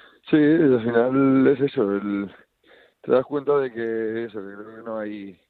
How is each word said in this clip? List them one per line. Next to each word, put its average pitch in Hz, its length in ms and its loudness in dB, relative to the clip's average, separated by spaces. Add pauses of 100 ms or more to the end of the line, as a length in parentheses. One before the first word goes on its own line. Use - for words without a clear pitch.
(300)
Sí, 165 60 4
al 151 460 4
final 131 640 2
es 135 140 2
eso, 131 320 0
el, 101 380 -4 (720)
te - 120 -4
das 127 120 4
cuenta 143 340 -2
de 131 140 -4
que 113 520 -6
eso, 107 160 -12
que 98 140 -14
creo 107 220 -18
que 113 60 -18
no 113 160 -10
hay 104 400 -12 (120)